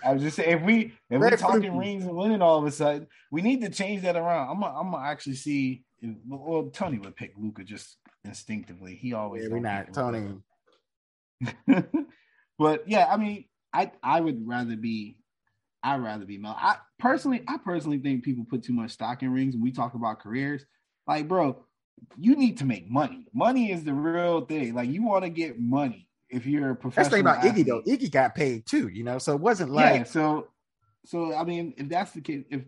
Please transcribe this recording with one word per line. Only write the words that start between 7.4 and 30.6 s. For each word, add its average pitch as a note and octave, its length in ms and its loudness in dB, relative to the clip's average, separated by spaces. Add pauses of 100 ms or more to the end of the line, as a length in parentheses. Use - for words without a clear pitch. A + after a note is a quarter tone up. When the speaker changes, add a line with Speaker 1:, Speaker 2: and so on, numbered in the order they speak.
Speaker 1:
just - 340 -18 (260)
instinctively. F#2+ 720 -12
He B2 180 -8
always G#2+ 300 -6
Speaker 2:
Yeah, A2 60 -6
we A2+ 100 -2
Speaker 1:
gonna A2 160 -2
Speaker 2:
not. G2 100 -4
Speaker 1:
pick - 100 -14
Luka. A2+ 420 -4 (1300)
Speaker 2:
Tony. F3+ 180 4 (220)
Speaker 1:
<laughs> - 500 -20
But, D3+ 300 2
yeah, F#3+ 240 4
I G#3 60 2
mean, G#3 280 -4 (260)
I, F#3 200 0 (100)
I C#3+ 200 2
would B2+ 260 -2
rather A#2+ 280 -4
be, A2 420 -6 (680)
I'd C3+ 180 0
rather G#2+ 240 -8
be G2 140 -12
Melo. G#2+ 180 -10
I G3 200 2 (200)
personally, B3+ 500 0
I D4 100 -4
personally D#3 420 -4
think C3 240 -2
people B2 260 -4
put A#2+ 140 -4
too B2 100 -4
much A#2 160 -2
stock B2 320 -8
in C3 100 -2
rings C3 220 0
when A#2 80 -2
we B2 100 0
talk B2+ 220 -4
about A#2 260 -4
careers. C#3 460 -6 (400)
Like, D3+ 220 -2
bro, D#3+ 360 2 (540)
you A#3 180 8
need B3+ 220 4
to C#3+ 80 -2
make G2 240 -2
money. C3+ 440 -2
Money A3 380 4
is E3+ 120 -4
the D3 100 -2
real E3 480 2
thing. C3+ 320 -4
Like, B2 160 -2
you F3 140 -2
wanna G3 260 2
get D#3+ 300 -6
money A#2+ 480 0 (220)
if B2 180 -6
you're C#3+ 240 0
a - 20 0
Speaker 2:
That's B2 220 -6
the - 80 6
thing G#3+ 180 4
Speaker 1:
professional E3+ 120 6
Speaker 2:
about - 100 0
Iggy, G#3 220 6
though. A#2+ 140 2
Speaker 1:
athlete. A#3+ 220 0
Speaker 2:
Iggy G3+ 100 -2
got C3+ 220 4
paid B2+ 320 0
too, C#4+ 220 0
you G2 160 -8
know, B2 160 -4
so D3+ 140 0
it C#3+ 80 0
wasn't F3+ 300 2
Speaker 1:
Yeah, C#3+ 40 0
Speaker 2:
like C#3+ 320 4
Speaker 1:
so, D#3 400 0 (580)